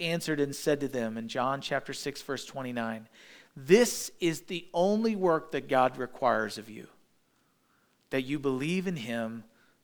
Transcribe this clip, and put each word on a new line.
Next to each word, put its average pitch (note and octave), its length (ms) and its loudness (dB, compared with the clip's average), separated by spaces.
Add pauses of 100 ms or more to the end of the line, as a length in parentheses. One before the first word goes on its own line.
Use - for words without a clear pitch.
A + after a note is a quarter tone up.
answered E3 400 0
and C#3 120 0
said D3 280 0
to C3+ 80 -2
them A2+ 280 -2
in A2+ 120 -8
John C3+ 320 0
chapter C3+ 320 -4
six, C#3 280 -8
verse C3+ 220 -6
twenty-nine, A#2 640 -6 (480)
"This F3 640 4
is E3 220 0
the E3+ 320 -8
only G#3+ 420 2
work E3 360 2
that C3+ 180 -4
God C3 280 6
requires A2+ 600 0
of A2 120 -14
you, - 200 -14 (1200)
that C3+ 140 0
you C#3 140 -4
believe C#3+ 500 -2
in F3+ 80 -2
him A#2 480 -6 (400)